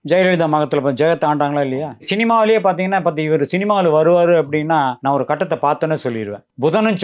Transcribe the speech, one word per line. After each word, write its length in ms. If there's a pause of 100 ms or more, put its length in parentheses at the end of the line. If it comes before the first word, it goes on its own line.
ஜெயலலிதா 380
மகத்துல 340
ப-, 100
ஜெகத்தை 380
ஆண்டாங்களா 320
இல்லையா? 340 (140)
சினிமாவிலேயே 540
பாத்தீங்கன்னா, 420
இப்ப 160
இவர் 240
சினிமாவில் 460
வருவாரு 540
அப்படின்னா, 560
நான் 120
ஒரு 120
கட்டத்தை 360
பார்த்தோன்னே 420
சொல்லிடுவேன். 400 (180)
புதனும் 420